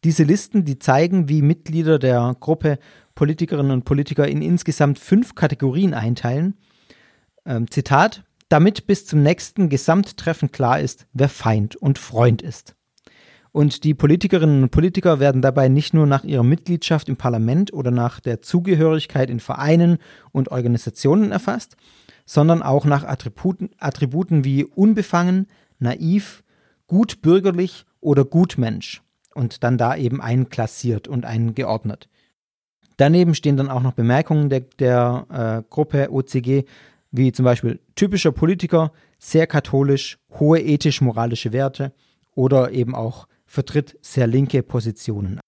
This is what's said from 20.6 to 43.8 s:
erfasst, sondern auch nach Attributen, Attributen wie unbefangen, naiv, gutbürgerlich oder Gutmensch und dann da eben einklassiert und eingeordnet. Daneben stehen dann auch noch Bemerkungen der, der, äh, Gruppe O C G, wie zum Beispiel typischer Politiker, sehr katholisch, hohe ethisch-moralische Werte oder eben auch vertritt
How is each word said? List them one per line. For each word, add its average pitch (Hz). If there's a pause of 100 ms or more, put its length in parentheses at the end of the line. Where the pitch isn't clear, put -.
erfasst, - (480)
sondern 160
auch 139
nach 143
Attributen, -
Attributen 151
wie 135
unbefangen, 190 (320)
naiv, 160 (440)
gutbürgerlich 185 (140)
oder 139
Gutmensch 127 (320)
und 123
dann 123
da 120
eben 139
einklassiert 120
und 127
eingeordnet. 113 (880)
Daneben 165
stehen 143
dann 139
auch 127
noch 127
Bemerkungen 143
der, 131
der, 123
äh, -
Gruppe 143
O 135
C 131
G, 131 (460)
wie 127
zum 127
Beispiel 120 (140)
typischer 185
Politiker, 160 (280)
sehr 160
katholisch, 139 (220)
hohe 156
ethisch-moralische 120
Werte 135 (400)
oder 131
eben 127
auch 113 (260)
vertritt -